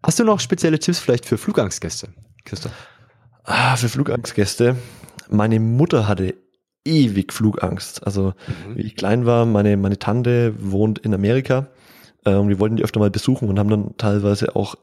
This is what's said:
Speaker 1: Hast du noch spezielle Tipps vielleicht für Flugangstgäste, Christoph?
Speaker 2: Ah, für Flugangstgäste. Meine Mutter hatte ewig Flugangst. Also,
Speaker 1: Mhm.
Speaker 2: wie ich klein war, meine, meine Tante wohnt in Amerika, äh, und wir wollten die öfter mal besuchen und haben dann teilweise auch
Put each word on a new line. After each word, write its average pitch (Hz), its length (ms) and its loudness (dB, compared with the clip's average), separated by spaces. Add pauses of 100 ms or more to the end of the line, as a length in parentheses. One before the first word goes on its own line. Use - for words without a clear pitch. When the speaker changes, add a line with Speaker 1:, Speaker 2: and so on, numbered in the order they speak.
Speaker 1:
Hast - 160 0
du 240 40 4
noch 214 160 4
spezielle 160 400 0
Tipps 175 200 -2
vielleicht - 260 0
für 117 120 0
Flugangstgäste, - 720 -4 (360)
Christoph? - 260 -10 (720)
Speaker 2:
Ah, 123 320 0
für 120 140 0
Flugangstgäste. 120 880 0 (540)
Meine 110 300 2
Mutter 117 480 2
hatte 95 260 -2 (500)
ewig 120 480 2
Flugangst. - 720 -2
Also, 98 280 -2 (140)
Speaker 1:
Mhm. 101 300 -10
Speaker 2:
wie - 40 -6
ich 107 140 -8
klein 117 320 0
war, 117 180 4
meine, 104 320 4
meine 98 220 0
Tante 120 580 0
wohnt 101 420 0
in 110 140 -2
Amerika, 127 540 0 (580)
äh, 101 80 4
und 101 160 4
wir 98 100 2
wollten 110 180 2
die 110 60 0
öfter 110 160 -2
mal 104 120 4
besuchen 131 380 -2
und 98 100 0
haben 104 100 2
dann 107 280 -2
teilweise 101 580 0
auch 101 280 -2